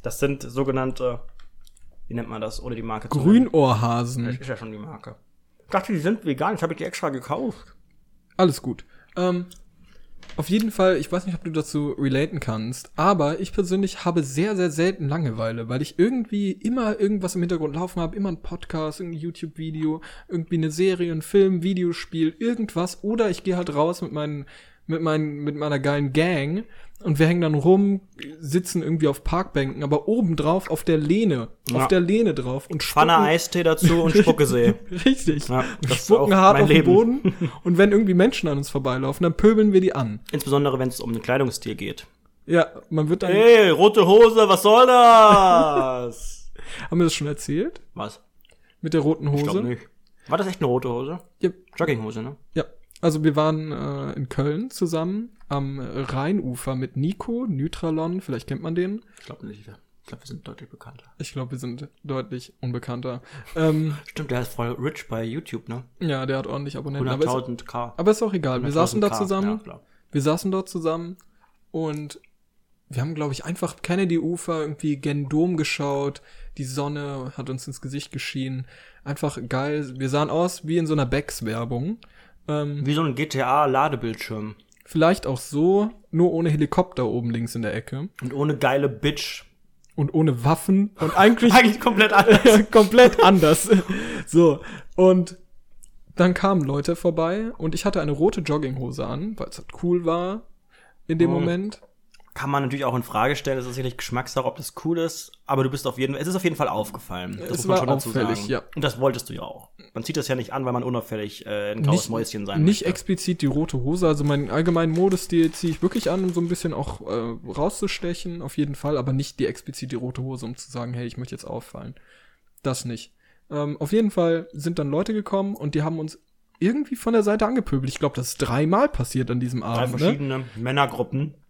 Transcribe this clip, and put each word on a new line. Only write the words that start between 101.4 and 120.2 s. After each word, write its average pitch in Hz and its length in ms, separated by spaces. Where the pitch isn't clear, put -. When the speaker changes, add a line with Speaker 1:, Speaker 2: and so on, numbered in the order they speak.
Speaker 2:
Moment. 180 400
Speaker 1:
Kann 139 160
man 139 140
natürlich 135 200
auch 123 100
in 123 80
Frage 120 320
stellen, 135 220
das 123 100
ist 123 100
sicherlich 127 200
Geschmackssache, 127 480
ob 131 120
das - 180
cool 165 140
ist, 165 340
aber 135 180
du 131 60
bist 139 160
auf 123 120
jeden 131 140
Fall, 135 80
es 156 80
ist 185 80
auf 185 80
jeden 160 120
Fall 147 120
aufgefallen. 95 720
Das - 100
Speaker 2:
Es - 80
Speaker 1:
muss - 80
man 190 60
Speaker 2:
war 185 80
Speaker 1:
schon 127 100
dazu 139 220
Speaker 2:
auffällig, - 300
Speaker 1:
sagen. 104 100
Speaker 2:
ja. 127 120
Speaker 1:
Und 147 100
das 120 160
wolltest 127 300
du - 20
ja - 80
auch. - 300
Man 113 100
zieht 156 140
das 131 100
ja 131 60
nicht 123 180
an, 131 140
weil 123 80
man 123 80
unauffällig, 113 640
äh, 104 260
ein 113 100
graues 156 200
Speaker 2:
Nicht, - 80
Speaker 1:
Mäuschen 113 340
sein 151 180
Speaker 2:
nicht 202 200
Speaker 1:
möchte. - 80
Speaker 2:
explizit 180 500
die 147 60
rote 143 360
Hose, 170 240
also 147 160
meinen 143 280
allgemeinen 165 420
Modestil 170 600
ziehe 165 200
ich - 80
wirklich 190 300
an, 185 140
um 175 100
so 170 80
ein 170 60
bisschen 170 260
auch, - 260
äh, 117 360
rauszustechen, 175 920
auf 135 160
jeden 143 160
Fall, 147 240
aber 131 160
nicht 139 240
die 156 80
explizit - 460
die 123 40
rote 127 260